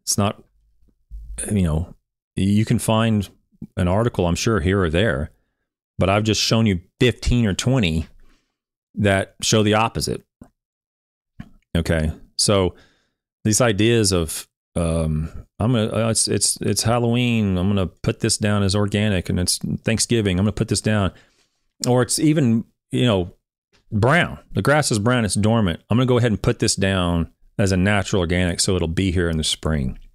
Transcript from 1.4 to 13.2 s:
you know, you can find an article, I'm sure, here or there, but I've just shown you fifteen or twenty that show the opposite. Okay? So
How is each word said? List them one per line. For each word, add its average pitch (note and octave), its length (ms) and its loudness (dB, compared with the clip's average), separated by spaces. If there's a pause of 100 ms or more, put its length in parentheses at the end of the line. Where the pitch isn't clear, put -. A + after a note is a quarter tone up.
you G2+ 120 0
know, D#2+ 300 -2 (420)
you G#2 300 2
can A2+ 140 0
find A2 500 0 (460)
an F2+ 140 0
article, G#2 360 0
I'm E2+ 100 2
sure, A2 260 0
here F#2+ 200 2
or E2+ 80 2
there, D#2+ 420 0 (680)
but F2+ 120 2
I've G#2+ 140 2
just A2 180 0
shown A2+ 240 2
you F#2+ 140 0 (200)
fifteen A#2+ 460 2
or F#2+ 80 0
twenty E2+ 540 0 (880)
that G2 460 0
show A2 220 2
the G#2 100 4
opposite. G#2+ 520 -2 (1500)
Okay? D#2 380 0 (240)
So G2 380 2 (680)